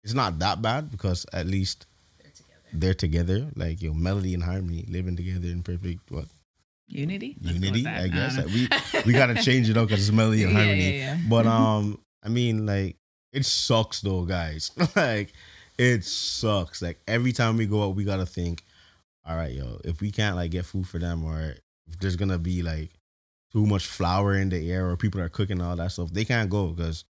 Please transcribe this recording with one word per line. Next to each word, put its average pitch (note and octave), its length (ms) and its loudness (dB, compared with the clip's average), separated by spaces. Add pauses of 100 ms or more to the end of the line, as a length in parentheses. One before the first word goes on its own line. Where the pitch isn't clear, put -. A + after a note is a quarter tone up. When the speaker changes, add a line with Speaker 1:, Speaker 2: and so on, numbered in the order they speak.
Speaker 1:
it's A2 100 -4
not G2+ 260 0
that F#2+ 220 0
bad C#3+ 280 -2
because F#2 420 -2
at E2+ 140 -4
least F#2+ 400 -2 (340)
Speaker 2:
They're - 120 -20
together. - 400 -20
Speaker 1:
they're F#2 220 2
together. F2+ 520 0 (100)
Like, F2+ 260 -4
yo, D#2 120 -4
Melody F#2 400 0
and F2 80 -2
Harmony F2 460 -4
living F2+ 280 -4
together F2 320 -4
in F2 140 -4
perfect, F2 480 -6
what? - 160 -8 (640)
Speaker 2:
Unity? G3+ 540 -8
Let's E2+ 160 -2
go F#2+ 80 0
Speaker 1:
Unity, G2 60 0
Speaker 2:
with A#2 120 0
that. G#2+ 180 -4
Speaker 1:
I F#2 60 0
guess. F2 300 0
Speaker 2:
I - 40 0
don't F2 120 -2
Speaker 1:
Like, B2 160 2 (240)
Speaker 2:
know. - 120 2
Speaker 1:
we, A#2 60 6
we - 0 -
gotta A#2+ 220 6
Speaker 2:
<laughs> A3+ 80 2
Speaker 1:
change B2+ 260 4
it A2 80 4
up A2+ 120 4
'cause G2+ 120 2
it's G2+ 160 4
Melody A2 280 6
and F2+ 80 4
Speaker 2:
Yeah, G#2 60 6
Speaker 1:
Harmony. G2+ 240 4 (160)
Speaker 2:
yeah, - 160 -2
yeah. E3+ 40 0 (100)
Speaker 1:
But, A2+ 180 6
Speaker 2:
Mm-hmm. A2+ 160 6
Speaker 1:
um, G#2 360 2 (240)
I G#2+ 80 -8
mean, A2+ 360 0
like, G2 300 0 (360)
it C#3 120 -2
sucks - 560 0
though, F#2 240 -2
guys. E2 460 -4 (120)
<laughs> - 140 2
Like, A2+ 360 0 (440)
it B2 280 2
sucks. - 800 -2
Like, F2 240 -6
every A#2+ 260 0
time A2+ 260 0
we A2 80 0
go G#2 180 0
out, F#2+ 100 -2
we G2 100 -2
gotta F#2+ 220 -2
think, E2+ 380 -6 (640)
"All E2 100 -4
right, D#2 160 -4
yo, B1 320 -8
if D#2+ 160 -4
we G#2 100 -2
can't, G#2 240 0
like, F2 160 -2
get F2 140 -4
food F#2 240 -4
for E2+ 100 -8
them, E2+ 260 -2
or D#2 300 -4 (320)
if E2 140 -16
there's F#2+ 160 0
gonna F#2+ 220 0
be, F2 240 -2
like, D#2 280 -4 (640)
too G#2+ 140 4
much G2+ 200 2
flour G2 480 2
in G2 140 2
the F2 240 -2
air, F#2 160 0
or F2 80 0
people F#2+ 240 -2
are E2 80 -4
cooking F#2+ 320 -2
all F2 160 -4
that F2 160 -4
stuff, F2 200 -6
they G#2 120 -2
can't A2+ 260 0
go F#2+ 220 0
'cause E2 320 -6 (120)